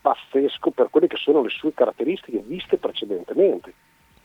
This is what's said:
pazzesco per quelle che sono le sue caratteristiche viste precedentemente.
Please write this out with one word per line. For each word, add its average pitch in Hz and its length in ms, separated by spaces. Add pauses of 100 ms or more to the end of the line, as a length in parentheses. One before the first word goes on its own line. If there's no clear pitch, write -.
pazzesco - 720
per 120 200
quelle - 160
che - 100
sono 143 260
le 110 60
sue 151 240
caratteristiche 113 720
viste 156 320
precedentemente. 104 960 (520)